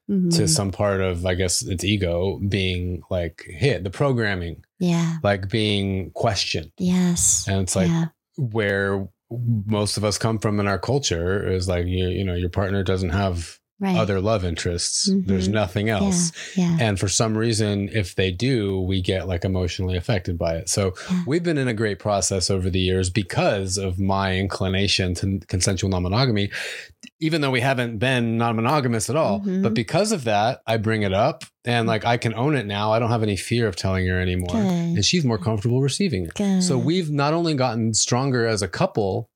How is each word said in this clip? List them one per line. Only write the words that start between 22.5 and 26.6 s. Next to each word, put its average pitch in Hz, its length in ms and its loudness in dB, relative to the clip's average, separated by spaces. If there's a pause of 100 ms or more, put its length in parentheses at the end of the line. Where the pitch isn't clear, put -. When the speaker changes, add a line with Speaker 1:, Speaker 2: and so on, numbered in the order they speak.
Speaker 2:
the 92 80 0
years 92 320 2
because 101 640 0
of 95 220 -2
my 98 360 2
inclination 95 800 0
to 98 320 -2
consensual 95 440 0
non-monogamy, 101 580 0 (720)